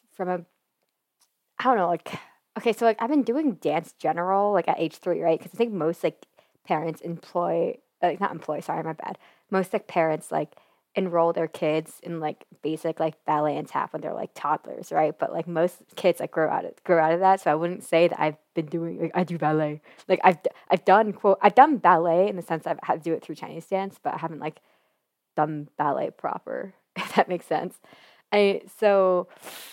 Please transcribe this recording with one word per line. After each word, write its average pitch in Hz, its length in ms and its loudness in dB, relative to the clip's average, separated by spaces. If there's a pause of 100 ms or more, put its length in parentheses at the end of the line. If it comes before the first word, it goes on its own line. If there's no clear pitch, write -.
(120)
from 185 180 -6
a, 180 120 -4 (1160)
I - 60 -8
don't 247 140 4
know, 180 100 0
like, 170 220 -4 (480)
okay, 226 160 0
so, 233 120 -2
like, 220 160 2
I've 233 80 -4
been 285 140 2
doing 254 300 0
dance 160 400 -4
general, 185 580 0
like, 185 160 0
at - 120 -2
age 165 180 -4
three, 170 240 -4
right? 165 180 2
'Cause - 140 -18
I - 40 -12
think 233 160 -2
most, 165 300 -2
like, - 220 -6 (400)
parents 160 360 -4
employ, 170 800 -4 (220)
like, 170 180 0
not 202 120 -2
employ, 156 280 -8
sorry, 160 240 -4
my 160 100 -6
bad. - 240 -10 (320)
Most, 190 220 0
like, 208 160 -2
parents, 160 440 0
like, 156 240 -4 (380)
enroll 170 380 2
their 170 160 -2
kids 160 560 -4
in, 170 160 -8
like, 151 260 -8 (160)
basic, 160 380 -4
like, 160 260 -4
ballet 151 300 0
and 156 120 -8
tap - 260 -6
when 156 80 -8
they're, 156 120 -8
like, - 220 -8
toddlers, - 560 -6
right? 156 260 0
But, - 140 -4
like, 165 160 -6
most 170 300 -2 (180)
kids, 175 240 0
like, 156 120 -6
grow 160 180 0
out - 160 -2
of, - 180 -16
grow 170 180 4
out 160 120 2
of 175 80 0
that, 190 180 4
so - 100 0
I 151 60 4
wouldn't 175 280 -4
say 170 260 4
that - 100 -4
I've 151 160 -2 (200)
been 160 100 -2
doing, 165 340 -6
like, 165 160 -4
I 175 80 2
do 170 140 -4
ballet. 156 420 -2 (300)
Like, 185 160 2
I've 180 180 6
d-, - 60 0 (200)
I've 185 140 2
done, 208 300 6
quote, 196 280 2
I've 196 140 6
done 277 220 8
ballet 175 500 4
in 208 80 -4
the 175 60 -8
sense 160 260 -6
I've 160 160 -4
had - 120 0
to 165 140 -6
do 160 40 0
it - 100 -4
through 156 120 -12
Chinese 160 320 -14
dance, 196 360 -4
but 143 120 -4
I - 20 -10
haven't, 165 220 -8
like, 156 220 -10 (760)
done 151 400 -2
ballet - 340 -2
proper, - 600 -10 (120)
<laughs> - 120 -20
if - 180 -10
that - 140 2
makes 180 160 -6
sense. 170 340 -6 (540)
I, 202 300 2 (140)
so, 185 520 2 (440)